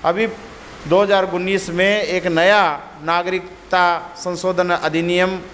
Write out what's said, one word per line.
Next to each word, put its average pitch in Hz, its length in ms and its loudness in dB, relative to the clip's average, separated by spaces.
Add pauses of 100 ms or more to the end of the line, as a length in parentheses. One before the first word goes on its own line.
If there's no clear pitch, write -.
अभी 190 220 0 (600)
दो 175 160 4
हज़ार 196 280 2
उन्नीस 185 400 -2
में 196 300 2
एक 175 280 -2
नया 185 340 4 (400)
नागरिकता 175 1120 0
संशोधन 180 540 -2
अधिनियम 175 680 0 (140)